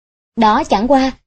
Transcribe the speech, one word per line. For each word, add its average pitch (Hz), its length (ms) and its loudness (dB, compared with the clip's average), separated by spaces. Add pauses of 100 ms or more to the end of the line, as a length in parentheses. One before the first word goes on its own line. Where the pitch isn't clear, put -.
(380)
Đó 226 260 0
chẳng 233 240 -2
qua 262 240 0 (160)